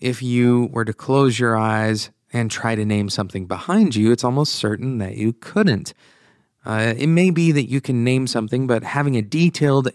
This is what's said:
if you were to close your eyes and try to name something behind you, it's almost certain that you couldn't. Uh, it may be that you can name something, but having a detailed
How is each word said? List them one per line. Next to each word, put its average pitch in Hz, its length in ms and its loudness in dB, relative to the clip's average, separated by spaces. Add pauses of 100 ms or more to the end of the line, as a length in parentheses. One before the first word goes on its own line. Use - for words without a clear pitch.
if 123 220 -4
you 120 500 2
were 113 140 -2
to 110 80 -6
close 131 440 2
your 120 160 2
eyes 110 560 0 (220)
and 113 180 -2
try 113 240 -4
to 107 100 -2
name 104 260 -2
something 95 340 -6
behind 147 500 0
you, 107 160 4
it's 120 140 2
almost 139 300 0
certain 110 440 -4
that 98 180 -6
you 113 180 -2
couldn't. - 580 -2 (720)
Uh, 110 320 -2
it 139 120 0
may 175 220 4
be 165 220 2
that 143 160 0
you 135 140 -2
can 123 200 -2
name 127 240 2
something, 123 400 -2
but 120 180 0
having 143 320 0
a 110 60 0
detailed 143 720 2